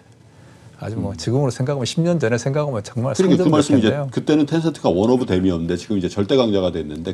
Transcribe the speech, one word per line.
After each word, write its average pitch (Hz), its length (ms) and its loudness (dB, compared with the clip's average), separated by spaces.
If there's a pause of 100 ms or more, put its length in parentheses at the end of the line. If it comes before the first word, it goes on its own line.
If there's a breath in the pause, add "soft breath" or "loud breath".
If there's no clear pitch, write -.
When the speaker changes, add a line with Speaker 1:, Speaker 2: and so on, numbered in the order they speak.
(840 soft breath)
Speaker 1:
아주 107 140 -8
뭐 101 160 -4
Speaker 2:
음. - 60 -10
Speaker 1:
지금으로 127 320 0
생각하면 143 340 -4
십 160 160 -2
년 170 180 2
전에 117 200 2
생각하면 139 440 -2
정말 120 320 -4
Speaker 2:
그러니까 185 220 4
그 - 0 -
Speaker 1:
상상도 175 140 4
Speaker 2:
말씀 147 260 4
이제 107 120 4
Speaker 1:
못했는데요. 139 220 -2
Speaker 2:
그때는 151 360 2
텐센트가 165 420 -2
원 101 220 2
오브 123 160 2
댐이었는데 90 500 0
지금 104 220 -4
이제 87 100 -2
절대 101 280 0
강자가 98 360 2
됐는데 80 420 -8